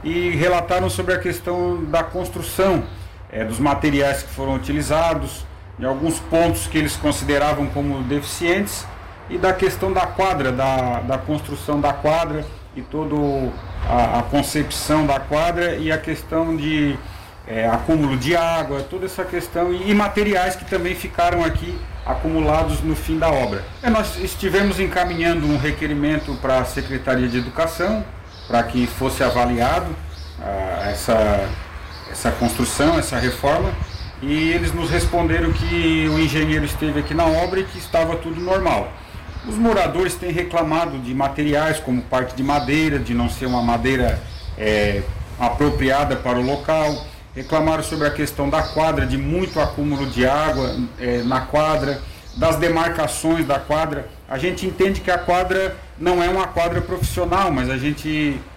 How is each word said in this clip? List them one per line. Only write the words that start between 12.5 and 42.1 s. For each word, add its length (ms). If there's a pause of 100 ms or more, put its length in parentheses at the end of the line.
e 60
toda 340 (760)
a, 300
a 40
concepção 840
da 140
quadra, 560
e 160
a 60
questão 580
de, 400 (520)
é, 200
acúmulo 500
de 180
água, 540
toda 160
essa 200
questão, 480
e, 160
e 40
materiais 600
que 100
também 300
ficaram 480
aqui 320 (300)
acumulados 760
no 140
fim 220
da 120
obra. 340 (180)
É, 80
nós 280
estivemos 640
encaminhando 680
um 100
requerimento 840
para 180
a 60
Secretaria 640
de 100
Educação, 680 (440)
para 160
que 240
fosse 360
avaliado, 640 (540)
ah, 500
essa, 580 (600)
essa 200
construção, 680
essa 180
reforma, 540 (500)
e 300
eles 220
nos 160
responderam 640
que 560
o 100
engenheiro 460
esteve 360
aqui 120
na 120
obra 340
e 60
que 120
estava 400
tudo 220
normal. 520 (560)
Os 80
moradores 600
têm 160
reclamado 680
de 140
materiais 640
como 220
parte 340